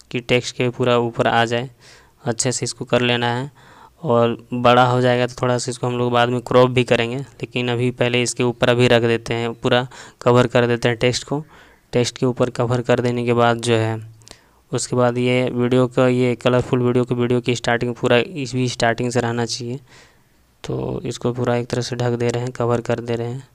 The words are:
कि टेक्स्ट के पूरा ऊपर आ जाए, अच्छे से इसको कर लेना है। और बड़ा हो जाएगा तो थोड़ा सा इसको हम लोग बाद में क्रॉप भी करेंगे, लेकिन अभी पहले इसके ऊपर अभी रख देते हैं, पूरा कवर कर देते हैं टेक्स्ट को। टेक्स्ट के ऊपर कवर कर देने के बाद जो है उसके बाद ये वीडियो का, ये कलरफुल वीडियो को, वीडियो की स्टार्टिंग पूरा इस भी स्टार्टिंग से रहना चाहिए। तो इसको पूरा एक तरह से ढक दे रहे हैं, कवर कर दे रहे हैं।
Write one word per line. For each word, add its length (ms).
कि 80
टेक्स्ट 360
के 140
पूरा 280
ऊपर 300
आ 180
जाए, 240
अच्छे 260
से 120
इसको 220
कर 160
लेना 340
है। 160
और 500
बड़ा 320
हो 160
जाएगा 260
तो 140
थोड़ा 160
सा 120
इसको 180
हम 100
लोग 140
बाद 180
में 120
क्रॉप 280
भी 140
करेंगे, 340
लेकिन 520
अभी 220
पहले 300
इसके 220
ऊपर 260
अभी 180
रख 140
देते 320
हैं, 200
पूरा 340
कवर 260
कर 200
देते 220
हैं 80
टेक्स्ट 260
को। 220
टेक्स्ट 240
के 80
ऊपर 240
कवर 320
कर 180
देने 260
के 80
बाद 240
जो 180
है 400
उसके 240
बाद 220
ये 320
वीडियो 380
का, 200
ये 280
कलरफुल 460
वीडियो 220
को, 120
वीडियो 260
की 140
स्टार्टिंग 400
पूरा 220
इस 360
भी 160
स्टार्टिंग 420
से 80
रहना 260
चाहिए। 340
तो 420
इसको 280
पूरा 220
एक 120
तरह 140
से 140
ढक 160
दे 160
रहे 160
हैं, 80
कवर 300
कर 180
दे 160
रहे 120
हैं। 280